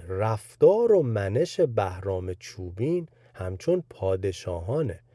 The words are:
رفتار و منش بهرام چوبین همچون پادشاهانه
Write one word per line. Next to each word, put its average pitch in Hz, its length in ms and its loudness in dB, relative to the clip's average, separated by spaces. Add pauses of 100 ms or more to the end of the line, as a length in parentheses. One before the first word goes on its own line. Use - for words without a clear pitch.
رفتار 147 800 4
و 180 120 6
منش 110 560 0
بهرام 95 720 -2
چوبین 113 760 -6 (260)
همچون 95 560 -4
پادشاهانه 95 1080 -4 (160)